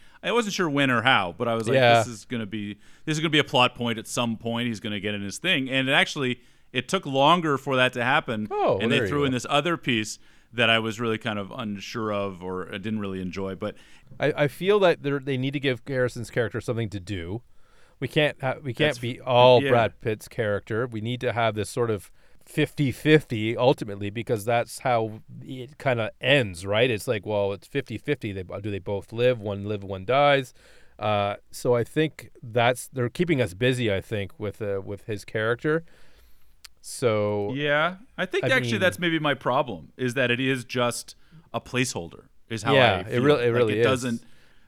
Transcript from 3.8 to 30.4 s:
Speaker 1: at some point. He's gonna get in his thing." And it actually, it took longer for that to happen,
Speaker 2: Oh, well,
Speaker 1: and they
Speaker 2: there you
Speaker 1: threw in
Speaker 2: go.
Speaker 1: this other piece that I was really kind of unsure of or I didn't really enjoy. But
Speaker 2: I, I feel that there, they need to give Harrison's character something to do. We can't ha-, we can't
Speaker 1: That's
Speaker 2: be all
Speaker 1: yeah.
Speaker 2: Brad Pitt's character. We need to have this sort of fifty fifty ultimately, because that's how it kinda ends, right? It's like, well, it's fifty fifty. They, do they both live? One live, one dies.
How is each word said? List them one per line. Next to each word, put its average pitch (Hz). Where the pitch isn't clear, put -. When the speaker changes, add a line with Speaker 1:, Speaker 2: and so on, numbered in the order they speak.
Speaker 1:
at 107
some 117
point. 117
He's 107
gonna 104
get 104
in 101
his 98
thing." 151
And 131
it -
actually, 147
it 127
took 190
longer 147
for 131
that 127
to 120
happen, 123
Speaker 2:
Oh, 392
well, 95
Speaker 1:
and 117
they 120
Speaker 2:
there 113
you -
Speaker 1:
threw 143
in 131
Speaker 2:
go. 127
Speaker 1:
this 113
other 147
piece 113
that 113
I 113
was 110
really 113
kind 107
of 98
unsure 107
of 98
or 92
I 104
didn't 107
really 95
enjoy. 95
But 104
Speaker 2:
I, 147
I 147
feel 196
that 165
there, 139
they 135
need 131
to 143
give 127
Harrison's 123
character 113
something 113
to 101
do. 92
We 135
can't 151
ha-, 131
we 131
can't 151
Speaker 1:
That's 123
Speaker 2:
be 120
all 123
Speaker 1:
yeah. 135
Speaker 2:
Brad 117
Pitt's 110
character. 107
We 113
need 120
to 120
have 113
this 104
sort 120
of 104
fifty 143
fifty 120
ultimately, 104
because 110
that's 117
how 110
it 127
kinda 117
ends, 107
right? 110
It's 107
like, 110
well, 101
it's -
fifty 123
fifty. 120
They, 95
do 98
they 98
both 98
live? 120
One 101
live, 101
one 95
dies. 139